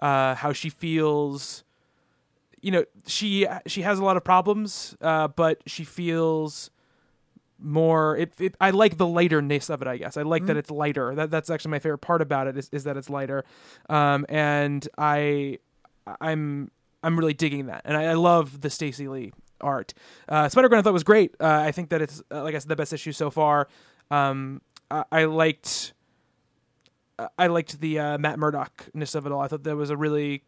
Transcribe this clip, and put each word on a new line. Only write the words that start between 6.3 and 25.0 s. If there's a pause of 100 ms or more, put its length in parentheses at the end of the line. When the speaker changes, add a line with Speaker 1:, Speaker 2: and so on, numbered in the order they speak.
Speaker 1:
more.
It,
it,
I
like
the
lighterness
of
it,
I
guess.
I
like
that
Speaker 2:
Mm.
Speaker 1:
it's
lighter.
That,
that's
actually
my
favorite
part
about
it
is,
is
that
it's
lighter, (460)
um,
and (100)
I, (600)
I'm, (340)
I'm
really
digging
that,
and
I,
I
love
the
Stacey
Lee (300)
art. (340)
Uh,
Spider-Gwen
I
thought
was
great.
Uh,
I
think
that
it's, (100)
uh,
like
I
said,
the
best
issue
so
far. (440)
Um, (280)
I,